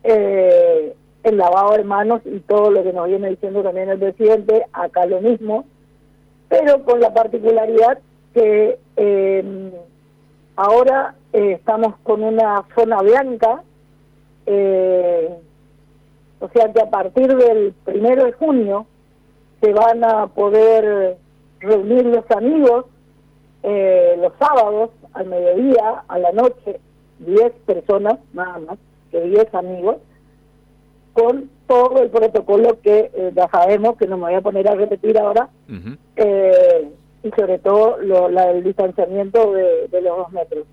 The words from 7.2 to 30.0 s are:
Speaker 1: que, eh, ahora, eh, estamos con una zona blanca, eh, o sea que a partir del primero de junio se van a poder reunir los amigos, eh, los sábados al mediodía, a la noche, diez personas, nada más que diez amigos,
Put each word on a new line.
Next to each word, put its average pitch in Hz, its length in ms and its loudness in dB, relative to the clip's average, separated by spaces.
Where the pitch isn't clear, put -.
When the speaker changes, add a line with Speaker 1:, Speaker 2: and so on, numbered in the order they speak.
Speaker 1:
que, 214 440 2
eh, 196 760 -2
ahora, 247 580 2
eh, 202 200 0
estamos 220 500 -4
con 214 200 -2
una 220 420 -2
zona 226 260 0
blanca, 240 640 0
eh, 185 840 0
o 190 80 -12
sea 220 240 2
que 226 80 2
a 214 100 -2
partir 254 460 0
del 220 360 2
primero 233 400 0
de 240 80 -2
junio 226 540 -2
se 214 120 2
van 226 320 2
a 214 220 0
poder 208 920 2
reunir 214 460 0
los 233 260 -2
amigos, 247 540 2
eh, 185 580 2
los 175 180 -2
sábados 226 520 0
al 190 140 -10
mediodía, 214 840 0
a 180 100 -6
la 175 140 0
noche, 226 480 -2
diez 208 320 0
personas, 202 540 -2
nada 180 260 -10
más 165 200 -14
que 170 80 -2
diez 208 340 0
amigos, 185 440 -6